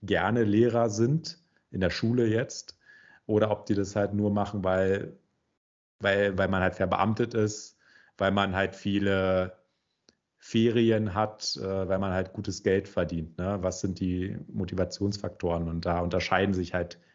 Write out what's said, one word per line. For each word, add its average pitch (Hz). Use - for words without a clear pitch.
gerne 101
Lehrer 113
sind, 120
in 92
der 90
Schule 117
jetzt, -
oder 107
ob -
die 104
das 98
halt 101
nur 104
machen, 101
weil, 95
weil, 101
weil 95
man 95
halt 92
verbeamtet 104
ist, 107
weil 98
man 98
halt 95
viele 95
Ferien 113
hat, -
äh, 95
weil 95
man 95
halt 92
gutes 98
Geld 98
verdient, 82
ne? 95
Was 90
sind 95
die 92
Motivationsfaktoren? 92
Und 85
da 87
unterscheiden 92
sich 90
halt 90